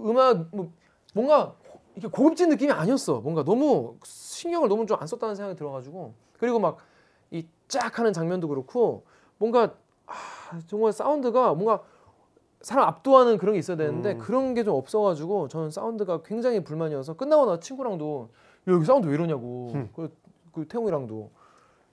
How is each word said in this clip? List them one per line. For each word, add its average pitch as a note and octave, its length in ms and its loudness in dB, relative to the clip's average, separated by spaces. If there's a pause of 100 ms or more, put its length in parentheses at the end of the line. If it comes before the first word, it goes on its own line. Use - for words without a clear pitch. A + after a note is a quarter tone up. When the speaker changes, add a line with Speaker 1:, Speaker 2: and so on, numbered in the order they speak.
Speaker 1:
음악, A3+ 520 2
뭐, F#3 200 -8 (420)
뭔가 B3+ 400 4 (400)
이렇게 G3 140 -10
고급진 D#4+ 420 4
느낌이 C#4+ 220 2
아니었어. D#3+ 480 0
뭔가 D3+ 240 -2
너무 F#3 600 2
신경을 - 640 -4
너무 G#3+ 180 0
좀 G3+ 140 0
안 D3 60 -8
썼다는 A3 280 -6
생각이 G3 220 -10
들어가지고. C#3 580 -12 (240)
그리고 A#3 200 0
막 E3+ 200 0 (540)
이 E3 140 -8 (220)
쫙 A#3 320 -4
하는 A3+ 120 2
장면도 E3 360 -2
그렇고, C#3+ 560 -2 (340)
뭔가, A3+ 360 2 (320)
아, - 60 -16 (540)
정말 G#3 260 0
사운드가 B3+ 600 0
뭔가 G3+ 300 0 (800)
사람 B3+ 260 2
압도하는 A#3+ 500 6
그런 G3 140 0
게 F#3+ 80 0
있어야 E3+ 160 -4
되는데, D#3 380 -2
Speaker 2:
음. A#2 40 -8
Speaker 1:
그런 B3+ 360 -2
게 A#3 100 0
좀 G3 100 0
없어가지고 F3 720 0
저는 D#3 240 -6
사운드가 G3+ 540 -4
굉장히 A3+ 400 -2
불만이어서, D#3 500 -6
끝나고 C#4+ 320 4
나서 E3+ 140 -2
친구랑도 D#3+ 680 -8 (380)
"야, F#3 60 4
여기 E3 100 4
사운드 B3 220 4
왜 C#3+ 80 0
이러냐"고. B2 600 -4
Speaker 2:
음. A#2+ 180 -6
Speaker 1:
그, D#3+ 180 -10 (400)
그 D#3 140 -10
태웅이랑도. C#3 640 -6 (640)